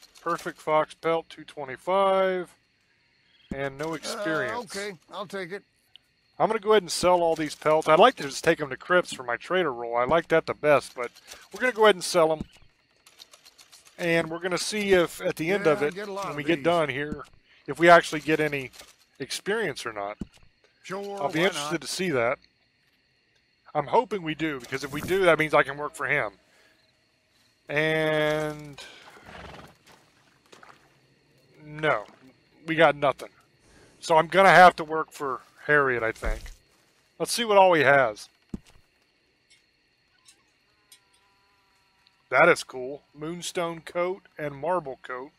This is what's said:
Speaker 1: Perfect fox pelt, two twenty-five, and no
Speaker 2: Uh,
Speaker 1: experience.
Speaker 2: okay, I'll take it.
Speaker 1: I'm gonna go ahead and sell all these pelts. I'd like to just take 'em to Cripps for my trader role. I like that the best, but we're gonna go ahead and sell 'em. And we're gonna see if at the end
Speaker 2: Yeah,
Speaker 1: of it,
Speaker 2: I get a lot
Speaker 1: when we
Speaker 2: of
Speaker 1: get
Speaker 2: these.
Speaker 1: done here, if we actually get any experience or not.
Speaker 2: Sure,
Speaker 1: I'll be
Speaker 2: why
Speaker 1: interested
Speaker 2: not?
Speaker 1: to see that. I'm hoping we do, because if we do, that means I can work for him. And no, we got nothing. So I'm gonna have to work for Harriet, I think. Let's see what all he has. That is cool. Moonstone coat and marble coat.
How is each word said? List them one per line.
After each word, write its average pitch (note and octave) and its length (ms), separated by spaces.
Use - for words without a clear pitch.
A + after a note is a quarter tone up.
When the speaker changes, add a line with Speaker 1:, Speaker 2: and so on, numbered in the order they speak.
Speaker 1:
Perfect E3+ 380
fox D#3 340
pelt, E3 360
two D#3 140
twenty-five, F#3 1080
and C#3 240
no D#3 120
Speaker 2:
Uh, E3 40
Speaker 1:
experience. F#3 840
Speaker 2:
okay, G3+ 220
I'll F#3 160
take F#3 260
it. G3+ 120
Speaker 1:
I'm D#3 100
gonna A3 120
go G3+ 120
ahead G#3+ 100
and E3 100
sell F3+ 300
all E3 140
these D#3 180
pelts. D#3 340
I'd D#3 100
like A#3 180
to - 80
just C3+ 200
take D#3+ 160
'em D3 100
to B2+ 60
Cripps - 380
for - 80
my A#2+ 140
trader E3+ 360
role. A#2+ 240
I A#2+ 80
like D#3 240
that D#3+ 180
the - 80
best, D3 400
but A#2+ 160
we're F#3+ 80
gonna B3 120
go G#3+ 120
ahead G3+ 120
and E3 80
sell D#3+ 280
'em. D#3 100
And E3 320
we're E3 100
gonna F3+ 180
see G3+ 340
if F3 280
at F3+ 160
the D#3+ 140
end G3+ 160
Speaker 2:
Yeah, D#3 60
Speaker 1:
of C#3 100
it, D3 60
Speaker 2:
I E3+ 80
get G#3 120
a G3 40
lot F#3+ 160
Speaker 1:
when D#3 80
we D3 60
Speaker 2:
of C#3+ 40
Speaker 1:
get E3 100
Speaker 2:
these. C#3 80
Speaker 1:
done E3 260
here, D3 340
if C#3 120
we E3+ 120
actually E3 300
get D3 200
any C#3+ 300
experience F3+ 680
or A#2 80
not. G#2 240
Speaker 2:
Sure, G3+ 400
Speaker 1:
I'll C#3+ 80
be D#3+ 100
Speaker 2:
why F3 60
Speaker 1:
interested D3+ 260
Speaker 2:
not? D#3+ 100
Speaker 1:
to C3 40
see F#3 240
that. B2 280
I'm D3 120
hoping G#3 360
we D#3 120
do, D3+ 260
because C3+ 240
if C#3 80
we D3 80
do, F#3 240
that E3 140
means D#3 160
I D3+ 80
can C#3+ 160
work D3 160
for C#3 120
him. B2 320
And D3+ 1120
no, D3+ 440
we D#3+ 80
got D3+ 220
nothing. C3+ 320
So E3 160
I'm D#3+ 120
gonna F#3 200
have F3 280
to E3+ 80
work D#3 280
for C3 300
Harriet, C3+ 360
I A2 80
think. A2 400
Let's E3 140
see A#3 120
what G#3 140
all F#3 160
he D#3 80
has. B2+ 460
That C#3+ 180
is - 160
cool. C3 380
Moonstone E3+ 680
coat F3+ 400
and D3 180
marble D3 460
coat. C3 360